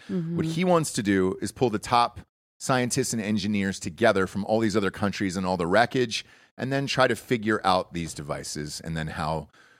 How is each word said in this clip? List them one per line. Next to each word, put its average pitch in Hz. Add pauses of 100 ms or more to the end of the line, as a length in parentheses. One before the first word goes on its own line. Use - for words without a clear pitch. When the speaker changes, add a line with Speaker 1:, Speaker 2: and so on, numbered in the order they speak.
(100)
Speaker 1:
Mm-hmm. 170
Speaker 2:
What 165
he 165
wants 170
to 123
do 95
is 107
pull 127
the 104
top 120 (400)
scientists 127
and 113
engineers 101
together 95
from 98
all 110
these 107
other 98
countries 95
and 95
all 92
the 87
wreckage 117 (340)
and 127
then 139
try 127
to 117
figure 110
out 92
these 85
devices 73
and 82
then 80
how 80 (320)